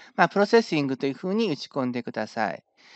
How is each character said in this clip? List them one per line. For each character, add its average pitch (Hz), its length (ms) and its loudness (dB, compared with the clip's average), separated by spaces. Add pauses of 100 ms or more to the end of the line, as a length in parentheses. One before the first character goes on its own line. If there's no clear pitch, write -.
(160)
ま 185 80 4
あ、 170 40 4
プ - 100 -2
ロ 202 80 4
セ 233 120 4
ッ 226 40 6
シ 165 180 -2
ン 143 60 0
グ 131 100 -2
と 139 100 -4
い 139 40 0
う 135 40 -6
ふ 180 140 -8
う 190 60 -2
に 220 160 -2
打 139 60 -2
ち - 120 -14
込 135 180 -4
ん 123 60 -4
で 120 100 -6
く - 100 -12
だ 110 140 -6
さ 107 240 -4
い。 - 140 -12 (320)